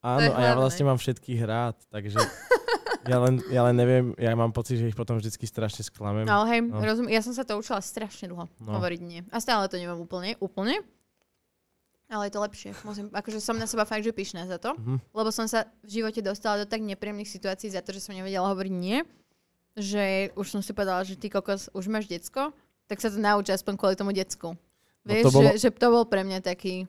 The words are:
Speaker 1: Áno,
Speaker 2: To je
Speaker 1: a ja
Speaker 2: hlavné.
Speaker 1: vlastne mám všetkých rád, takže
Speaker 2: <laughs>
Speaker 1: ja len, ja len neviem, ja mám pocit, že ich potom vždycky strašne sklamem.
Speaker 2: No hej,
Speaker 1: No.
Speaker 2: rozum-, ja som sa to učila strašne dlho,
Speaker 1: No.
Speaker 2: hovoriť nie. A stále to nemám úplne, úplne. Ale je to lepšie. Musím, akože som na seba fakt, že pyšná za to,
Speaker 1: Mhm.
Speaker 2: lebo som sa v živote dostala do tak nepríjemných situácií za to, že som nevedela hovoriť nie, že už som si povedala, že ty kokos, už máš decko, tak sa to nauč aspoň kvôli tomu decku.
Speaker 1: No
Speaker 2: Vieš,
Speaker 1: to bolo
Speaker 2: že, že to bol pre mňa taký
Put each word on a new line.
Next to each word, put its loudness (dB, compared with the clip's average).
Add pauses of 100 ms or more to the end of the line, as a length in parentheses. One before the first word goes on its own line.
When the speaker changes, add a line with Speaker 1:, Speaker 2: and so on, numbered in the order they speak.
Speaker 1:
Áno, 0
Speaker 2:
To 4
je 6
Speaker 1:
a 2
ja 6
Speaker 2:
hlavné. 4
Speaker 1:
vlastne 2
mám 4
všetkých -4
rád, -2
takže -2 (440)
Speaker 2:
<laughs> -2
Speaker 1:
ja 6
len, 4
ja 4
len 6
neviem, 6 (100)
ja 2
mám 2
pocit, -2
že 2
ich 0
potom -2
vždycky -4
strašne -4
sklamem. -4
Speaker 2:
No 4
hej, 2
Speaker 1:
No. -4
Speaker 2:
rozum-, 0
ja 2
som -6
sa -6
to -4
učila -4
strašne -10
dlho, -10 (140)
Speaker 1:
No. -12
Speaker 2:
hovoriť -2
nie. -14
A -6
stále 2
to -4
nemám -6
úplne, -8
úplne. -4 (1200)
Ale -4
je -8
to -4
lepšie. -8 (120)
Musím, -10
akože -6
som -2
na -2
seba 0
fakt, -2
že 0
pyšná -8
za -6
to, -4
Speaker 1:
Mhm. -2 (100)
Speaker 2:
lebo 0
som -4
sa 0 (160)
v -20
živote -2
dostala -2
do -4
tak -4
nepríjemných -8
situácií -8
za -4
to, -12
že -10
som -14
nevedela -4
hovoriť -2
nie, -2 (640)
že -2 (300)
už -6
som -4
si -8
povedala, 0
že -6
ty -10
kokos, -4
už -6
máš -2
decko, -6 (320)
tak -8
sa 0
to -4
nauč 2
aspoň -2
kvôli 2
tomu -2
decku. -4 (480)
Speaker 1:
No -10
Speaker 2:
Vieš, 4
Speaker 1:
to 8
bolo 10
Speaker 2:
že, 2
že 4
to 4
bol 8
pre 0
mňa -4
taký -4